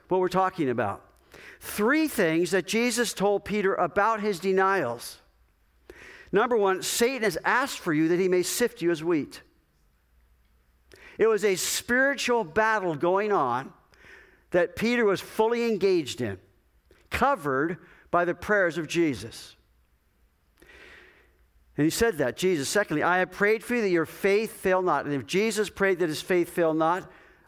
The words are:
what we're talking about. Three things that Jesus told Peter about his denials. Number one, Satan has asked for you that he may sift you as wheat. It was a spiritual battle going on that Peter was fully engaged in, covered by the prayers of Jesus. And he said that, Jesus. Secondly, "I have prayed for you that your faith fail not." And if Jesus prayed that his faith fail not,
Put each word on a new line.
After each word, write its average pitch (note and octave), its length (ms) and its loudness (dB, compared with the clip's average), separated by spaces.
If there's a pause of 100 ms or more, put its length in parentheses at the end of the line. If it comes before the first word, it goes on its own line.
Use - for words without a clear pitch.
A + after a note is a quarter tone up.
what F3+ 100 2
we're F#3 100 2
talking F#3 420 0
about. A2 340 -4 (560)
Three C#4+ 480 0
things E3+ 420 0
that F#3 160 0
Jesus A3+ 480 0
told G3+ 300 0
Peter G3 300 -2
about G3+ 440 0
his G3+ 220 -4
denials. F#3+ 800 0 (1120)
Number A#3 240 2
one, F#3+ 260 2
Satan A#3+ 400 -2
has E3+ 220 0
asked A#3+ 340 0
for E3+ 140 -2
you D#3+ 160 2
that F3 100 2
he F#3+ 80 2
may F3+ 160 2
sift - 400 -2
you E3+ 80 2
as D#3 140 -2
wheat. D#3+ 380 -2 (1700)
It A3 120 4
was G#3+ 160 2
a G3 100 2
spiritual B3 880 0
battle F#3+ 540 0
going F#3+ 340 2
on C3+ 420 0 (760)
that F3 240 2
Peter A#3+ 300 2
was F#3+ 160 2
fully A#3 480 0
engaged F3+ 520 0
in, G2+ 200 -6 (680)
covered E3 680 -2 (320)
by F3 140 2
the F3 100 -2
prayers F3+ 440 0
of D#3 100 -6
Jesus. B2+ 640 -4 (2250)
And D3 80 2
he E3 40 2
said A3 280 0
that, B2+ 180 -2
Jesus. F3 320 0
Secondly, G#3 340 0
"I E3+ 180 2
have F3+ 100 -2
prayed G#3+ 340 0
for B3 100 -4
you A#3+ 60 0
that G3+ 80 0
your E3+ 160 2
faith G3+ 480 0
fail F#3 300 0
not." D#3+ 240 0
And D3 80 -4
if C3 120 -6
Jesus G#3 440 0
prayed F#3+ 300 0
that E3+ 100 0
his D3 100 -8
faith F3 300 0
fail D#3+ 240 0
not, D#3+ 360 0 (380)